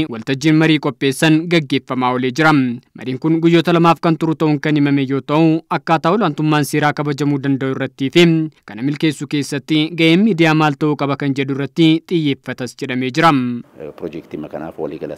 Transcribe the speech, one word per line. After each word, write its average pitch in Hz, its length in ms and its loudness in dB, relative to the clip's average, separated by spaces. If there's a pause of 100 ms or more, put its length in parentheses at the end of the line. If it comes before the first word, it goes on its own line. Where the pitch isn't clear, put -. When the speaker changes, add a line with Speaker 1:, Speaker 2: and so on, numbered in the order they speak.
Speaker 1:
waltajjiin 135 460 0
marii 156 240 4
qopheessan 147 680 0
gaggeeffamaa 135 640 -2
oolee 127 180 -2
jira. 156 220 2 (400)
Mariin 127 260 -10
kun 160 220 0
guyyoota 170 320 4
lamaaf 170 280 4
kan 165 160 0
turu 160 180 -2
ta'uun 151 240 0
kan 151 160 -2
himame 143 340 2
yoo 135 120 -2
ta'u, 160 380 2 (100)
akkaataa 165 460 0
olaantummaan 151 500 0
seeraa 147 280 0
kabajamuu 143 500 -2
danda'u 135 320 -2
irrattii 135 340 -4
fi 175 160 6 (400)
kana 104 180 -12
milkeessuu 147 440 -2
keessatti 151 560 -2 (140)
ga'een 165 260 4
miidiyaa 165 320 2
maal 151 240 2
ta'uu 151 160 0
qaba 139 220 -2
kan 139 180 -2
jedhu 135 240 -4
irratti 156 320 2 (160)
xiyyeeffatas 135 720 -4
jedhamee 131 320 -4
jira. 160 220 4 (420)
Speaker 2:
Piroojeektii 76 640 -12 (160)
kanaaf 80 240 -12
waliigala 76 380 -10